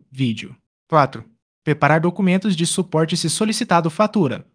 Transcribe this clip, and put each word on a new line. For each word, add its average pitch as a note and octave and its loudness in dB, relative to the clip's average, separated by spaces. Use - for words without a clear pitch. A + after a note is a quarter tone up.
vídeo. B2+ -4
Quatro. C3+ 0
Preparar D3+ 4
documentos F#3 0
de E3 -2
suporte E3 -2
se D#3+ -2
solicitado G#3 0
fatura, E3+ -2